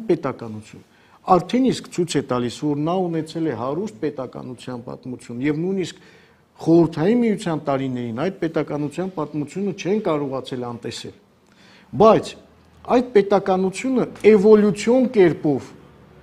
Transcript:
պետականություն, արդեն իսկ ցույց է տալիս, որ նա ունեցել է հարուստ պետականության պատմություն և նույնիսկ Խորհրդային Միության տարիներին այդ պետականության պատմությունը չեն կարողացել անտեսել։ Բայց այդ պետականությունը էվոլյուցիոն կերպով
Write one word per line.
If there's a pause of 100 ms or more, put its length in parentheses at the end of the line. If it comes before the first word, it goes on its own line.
պետականություն, (440)
արդեն
իսկ
ցույց
է (100)
տալիս,
որ (100)
նա (120)
ունեցել
է
հարուստ
պետականության
պատմություն
և
նույնիսկ (600)
Խորհրդային
Միության
տարիներին
այդ
պետականության
պատմությունը
չեն
կարողացել
անտեսել։ (880)
Բայց (680)
այդ
պետականությունը (260)
էվոլյուցիոն (140)
կերպով (540)